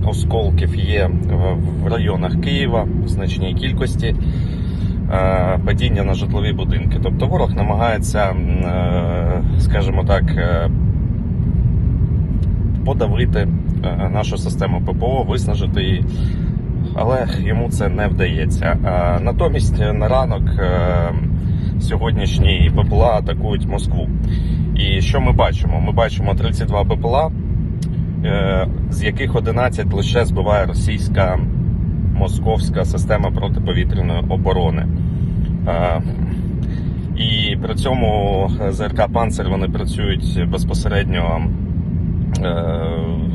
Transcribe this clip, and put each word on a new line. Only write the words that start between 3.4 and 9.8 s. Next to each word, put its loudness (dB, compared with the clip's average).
кількості. 0
Е, 2
падіння 2
на 2
житлові 0
будинки. 0
Тобто 0
ворог 2
намагається, 0
м, -2
е, 0
скажімо 2